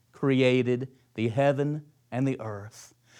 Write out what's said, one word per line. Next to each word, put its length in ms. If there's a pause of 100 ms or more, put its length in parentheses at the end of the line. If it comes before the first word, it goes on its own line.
(120)
created 760 (260)
the 140
heaven 540 (280)
and 160
the 140
earth." 540 (260)